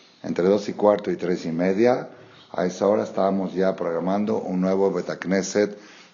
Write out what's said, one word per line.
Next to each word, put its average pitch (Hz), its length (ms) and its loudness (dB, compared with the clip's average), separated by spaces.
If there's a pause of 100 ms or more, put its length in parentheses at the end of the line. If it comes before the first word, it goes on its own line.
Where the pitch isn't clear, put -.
(220)
Entre 85 240 0
dos 101 220 4
y 95 40 -4
cuarto 101 380 2
y 85 60 -2
tres 87 300 -4
y 82 60 -4
media, 107 580 2 (400)
a 90 160 -2
esa 92 200 -2
hora 107 180 2
estábamos 95 500 -2
ya 95 220 0
programando 92 600 -2
un 92 220 -4
nuevo 95 320 2
Betacneset 92 840 -2 (360)